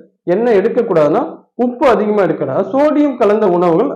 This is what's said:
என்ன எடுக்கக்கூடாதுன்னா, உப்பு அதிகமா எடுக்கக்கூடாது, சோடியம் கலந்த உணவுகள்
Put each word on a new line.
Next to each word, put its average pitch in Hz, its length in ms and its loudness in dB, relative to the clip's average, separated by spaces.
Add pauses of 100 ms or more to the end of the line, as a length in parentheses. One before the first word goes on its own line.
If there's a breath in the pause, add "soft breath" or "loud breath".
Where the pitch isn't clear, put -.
(240)
என்ன 214 280 0
எடுக்கக்கூடாதுன்னா, 185 680 0 (340)
உப்பு 247 320 -2
அதிகமா 208 340 0
எடுக்கக்கூடாது, 156 480 -2
சோடியம் 277 480 0
கலந்த 214 300 2
உணவுகள் 175 480 2